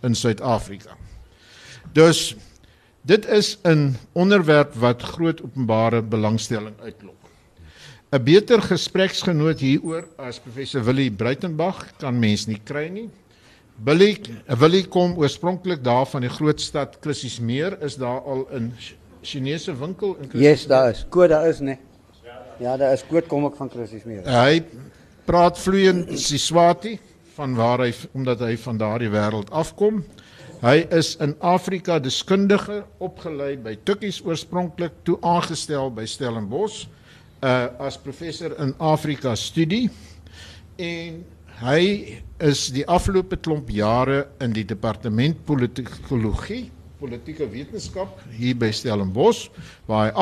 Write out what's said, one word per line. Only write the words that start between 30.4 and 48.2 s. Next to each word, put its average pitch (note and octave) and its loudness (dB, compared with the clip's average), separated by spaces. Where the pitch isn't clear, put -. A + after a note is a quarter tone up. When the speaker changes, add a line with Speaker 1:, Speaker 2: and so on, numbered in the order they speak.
Speaker 1:
Hy C#3 6
is E3 2
in D3+ -2
Afrika F3+ 0
deskundige, G3 0
opgelei D#3 -8
by A2 -10
Tukkies G3+ -2
oorspronklik, E3+ -6
toe E3+ 2
aangestel D#3+ -2
by A2 -8
Stellenbosch, A#2 -6
uh, B2+ 0
as C#3 -8
professor D#3+ -10
in C3+ -2
Afrika D3 0
studie. F3 0
En E3+ -10
hy C#3+ 2
is D3 2
die C#3 -2
afgelope F#3 0
klomp D3 -4
jare B2 0
in A#2+ -2
die G#2+ -2
departement A2+ -2
politikologie, B2+ -4
politieke C#3 -8
wetenskap F3 -10